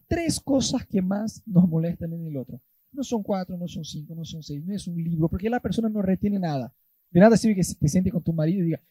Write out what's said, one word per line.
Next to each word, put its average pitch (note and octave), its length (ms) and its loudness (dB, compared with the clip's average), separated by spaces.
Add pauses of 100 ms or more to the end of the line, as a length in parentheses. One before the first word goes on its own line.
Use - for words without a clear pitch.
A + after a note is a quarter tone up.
tres E4 320 -2
cosas C4 480 0
que G3 140 0
más G3+ 460 -4
nos F3+ 200 4
molestan E3 460 -2
en E3 140 -10
el D3+ 100 -8
otro. C3 240 -10 (320)
No C#4 100 -8
son A#3 200 -4
cuatro, F#3 340 -4
no F3 100 -8
son D#3+ 180 -10
cinco, D3+ 300 -12
no E3 100 -10
son D#3+ 180 -12
seis, D3 220 -10
no F#3+ 100 -6
es F#3+ 120 -8
un E3+ 160 -6
libro, E3 260 0
porque G#3+ 220 -2
la B3 80 0
persona A3+ 300 -2
no G#3+ 140 -2
retiene G3 360 0
nada. C#3+ 340 -4 (380)
De F3 100 6
nada A3 160 10
sirve A3 180 4
que F#3 100 2
se - 120 -6
te - 120 2
siente F3+ 220 2
con E3+ 120 -4
tu E3+ 100 -2
marido E3 280 0
y E3+ 60 2
diga, D#3+ 140 -2 (100)